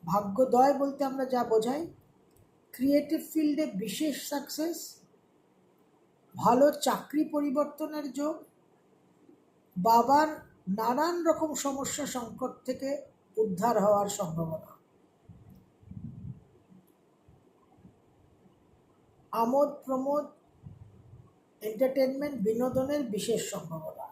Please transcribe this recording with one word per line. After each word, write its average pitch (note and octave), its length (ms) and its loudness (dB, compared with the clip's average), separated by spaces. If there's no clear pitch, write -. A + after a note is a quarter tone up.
ভাগ্যোদয় A#3+ 680 4
বলতে C#4 280 -2
আমরা C4+ 240 -4
যা A#3+ 80 2
বোঝাই, B3 320 2
ক্রিয়েটিভ C#4+ 460 2
ফিল্ডে D4+ 340 2
বিশেষ C4+ 320 -2
সাকসেস, D4+ 480 -4
ভালো B3+ 240 6
চাকরি C#4 380 -2
পরিবর্তনের D4 760 -2
যোগ, D4+ 160 -2
বাবার A#3+ 540 6
নানান C#4+ 360 2
রকম D#4 200 2
সমস্যা C#4 400 -4
সংকট B3 380 -6
থেকে C4 220 -6
উদ্ধার G#3 400 2
হওয়ার G3+ 260 4
সম্ভাবনা, D#3+ 520 -4
আমোদ C#4 280 4
প্রমোদ, C#4 400 -2
এন্টারটেইনমেন্ট, C4 680 0
বিনোদনের B3+ 540 0
বিশেষ G3+ 260 -2
সম্ভাবনা। E3 580 -10